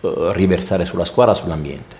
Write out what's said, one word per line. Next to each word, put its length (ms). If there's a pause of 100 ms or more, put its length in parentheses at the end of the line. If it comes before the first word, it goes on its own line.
eh, 300
riversare 540
sulla 200
squadra, 280
sull'ambiente. 680